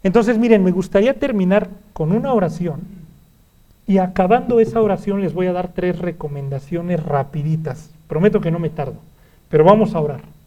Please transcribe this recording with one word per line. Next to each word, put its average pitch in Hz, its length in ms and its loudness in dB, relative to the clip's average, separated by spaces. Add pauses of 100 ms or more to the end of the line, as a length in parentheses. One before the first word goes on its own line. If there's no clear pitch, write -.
Entonces, 214 380 2
miren, 226 240 4
me 185 80 4
gustaría 202 480 0
terminar 202 500 0 (240)
con 160 180 -2
una 254 220 0
oración. 175 480 -2 (1040)
Y 190 120 4
acabando 226 600 2
esa 226 220 2
oración, 202 400 0
les 160 120 -4
voy 180 120 -2
a 180 80 -2
dar 180 160 -4
tres 180 300 -4
recomendaciones 160 1040 -6
rapiditas. 147 880 -4 (160)
Prometo 190 340 0
que 160 100 -2
no 165 60 -2
me 165 120 -4
tardo, 143 280 -8 (500)
pero 156 160 4
vamos 208 300 4
a 165 60 -2
orar 143 220 -6 (240)